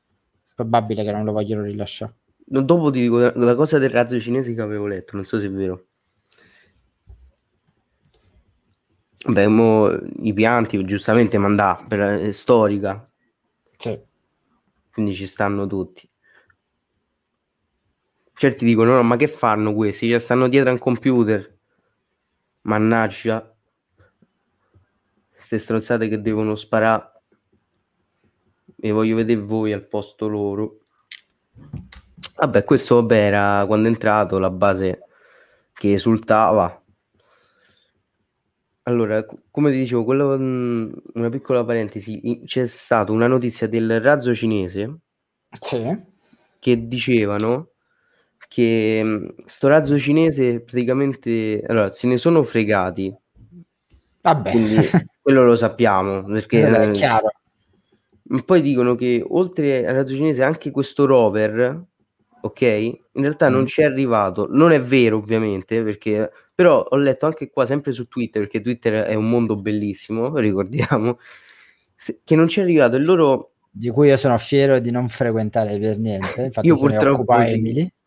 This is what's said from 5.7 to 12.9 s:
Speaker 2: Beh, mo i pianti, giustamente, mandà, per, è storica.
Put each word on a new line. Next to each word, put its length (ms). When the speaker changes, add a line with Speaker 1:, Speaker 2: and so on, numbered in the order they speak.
Speaker 2:
Beh, 220
mo 420
i 120
pianti, 500
giustamente, 540
mandà, 500
per, 120
è 320
storica. 760